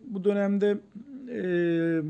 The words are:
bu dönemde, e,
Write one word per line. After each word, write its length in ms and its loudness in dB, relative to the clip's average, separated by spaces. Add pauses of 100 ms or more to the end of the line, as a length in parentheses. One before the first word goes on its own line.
bu 200 -6
dönemde, 560 2 (480)
e, 120 -6 (680)